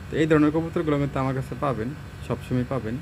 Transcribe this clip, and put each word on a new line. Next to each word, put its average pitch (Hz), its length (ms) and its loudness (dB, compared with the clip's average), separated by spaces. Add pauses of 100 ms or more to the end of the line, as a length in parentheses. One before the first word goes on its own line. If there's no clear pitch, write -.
তো - 140 -10
এই 160 100 4
ধরনের 151 240 6
কবুতরগুলো 160 460 0
কিন্তু 143 220 0
আমার 135 160 0
কাছে 131 240 -6
পাবেন, 123 300 0 (380)
সবসময় 123 420 -2
পাবেন। 113 320 -4